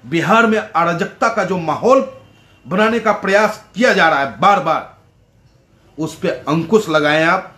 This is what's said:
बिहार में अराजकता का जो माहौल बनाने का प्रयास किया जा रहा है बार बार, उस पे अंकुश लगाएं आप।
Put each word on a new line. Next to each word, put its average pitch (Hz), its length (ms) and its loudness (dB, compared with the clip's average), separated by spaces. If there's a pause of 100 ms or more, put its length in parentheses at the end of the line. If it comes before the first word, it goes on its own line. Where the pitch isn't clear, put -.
बिहार 170 420 0
में 214 120 0
अराजकता 170 680 -2
का 214 160 -2
जो 180 160 -4
माहौल 160 440 0 (640)
बनाने 214 340 0
का 220 140 0
प्रयास 202 500 0 (100)
किया 226 180 2
जा 180 160 2
रहा 143 120 2
है 120 200 -6
बार 190 200 4
बार, 156 360 -4 (1000)
उस 156 180 -8
पे 180 120 -6
अंकुश 165 600 -2
लगाएं 156 360 2
आप। 180 340 0